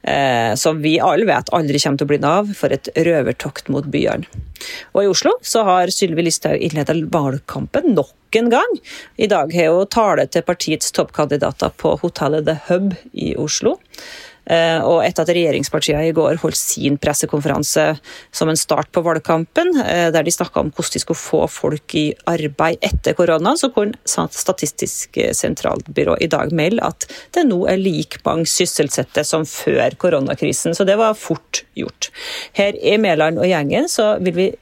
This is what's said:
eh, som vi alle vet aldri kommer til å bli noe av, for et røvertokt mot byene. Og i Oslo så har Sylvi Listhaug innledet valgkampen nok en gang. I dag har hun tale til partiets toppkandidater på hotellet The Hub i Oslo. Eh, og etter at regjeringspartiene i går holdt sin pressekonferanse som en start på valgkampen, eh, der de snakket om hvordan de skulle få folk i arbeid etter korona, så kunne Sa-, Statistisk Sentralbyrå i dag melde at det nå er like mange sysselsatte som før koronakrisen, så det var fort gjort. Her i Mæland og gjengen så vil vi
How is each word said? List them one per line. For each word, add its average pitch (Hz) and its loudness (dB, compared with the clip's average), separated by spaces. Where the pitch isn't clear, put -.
eh, 127 2
som 156 0
vi 156 2
alle 180 4
vet 139 0
aldri 147 0
kommer 143 0
til 151 0
å 143 -2
bli 147 2
noe 160 2
av, 208 -4
for 147 -2
et - -4
røvertokt 156 0
mot 143 -4
byene. - -2
Og 196 4
i 202 4
Oslo 285 2
så - 0
har 180 4
Sylvi 170 0
Listhaug 156 0
innledet 156 -2
valgkampen 143 0
nok - -4
en 233 4
gang. 370 2
I 220 2
dag 156 2
har 165 4
hun 190 2
tale 185 2
til 165 0
partiets - -2
toppkandidater 147 -2
på 151 0
hotellet 151 -2
The 156 0
Hub 185 2
i - -4
Oslo. 220 -2
Eh, 165 2
og 165 4
etter 165 0
at 160 0
regjeringspartiene 156 0
i 165 0
går 156 2
holdt 160 -2
sin 143 -2
pressekonferanse 151 0
som 160 -2
en 160 0
start 151 -2
på 180 2
valgkampen, 165 0
eh, 170 2
der 165 4
de 151 0
snakket - -2
om 151 -2
hvordan - -6
de - -4
skulle - -4
få - 0
folk - -6
i 156 2
arbeid 160 -2
etter - 0
korona, 170 2
så 262 0
kunne 214 0
Sa-, 165 -2
Statistisk - -6
Sentralbyrå - -2
i 165 0
dag 151 -2
melde 175 0
at - -6
det 349 2
nå 185 2
er 190 2
like 156 -2
mange 165 0
sysselsatte 151 -2
som 160 -2
før - 0
koronakrisen, 160 0
så 202 2
det 196 2
var 220 2
fort - -4
gjort. - -8
Her 202 0
i 208 2
Mæland 160 2
og 180 4
gjengen 175 0
så 214 2
vil 180 0
vi 185 2